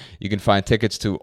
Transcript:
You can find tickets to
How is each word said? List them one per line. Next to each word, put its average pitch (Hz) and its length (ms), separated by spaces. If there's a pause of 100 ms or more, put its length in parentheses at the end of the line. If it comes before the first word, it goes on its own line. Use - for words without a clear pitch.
(180)
You 95 100
can 101 120
find 101 260
tickets 110 320
to 101 240